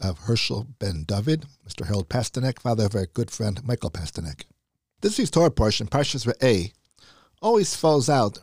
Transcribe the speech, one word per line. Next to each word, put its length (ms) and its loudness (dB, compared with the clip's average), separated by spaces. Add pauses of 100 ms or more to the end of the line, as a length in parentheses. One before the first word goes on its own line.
of 160 -4
Herschel 520 -2 (100)
ben 240 -4
David, 440 -2 (180)
Mister 200 -10
Harold 240 -2
Pasternak, 520 -4
father 260 2
of 80 -2
our 120 -2
good 260 -4
friend 320 -4
Michael 260 -4
Pasternak. 540 -10 (560)
This 180 0
week's 140 0
Torah 180 6
portion, 380 0
Parshas 360 -2
Re'eh, 480 2 (720)
always 320 2
falls 340 2
out 340 2